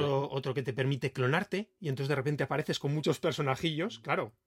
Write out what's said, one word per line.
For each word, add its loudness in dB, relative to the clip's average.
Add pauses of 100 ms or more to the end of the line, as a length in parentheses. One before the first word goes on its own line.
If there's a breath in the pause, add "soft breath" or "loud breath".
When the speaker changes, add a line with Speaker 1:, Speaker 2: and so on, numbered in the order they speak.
(220)
Speaker 1:
Vale. -2
Speaker 2:
otro -2
que -2
te -4
permite 0
clonarte 0 (100)
y -6
entonces -2
de 2
repente 0
apareces 0
con 0
muchos 0
personajillos. -2
Claro, -2 (140)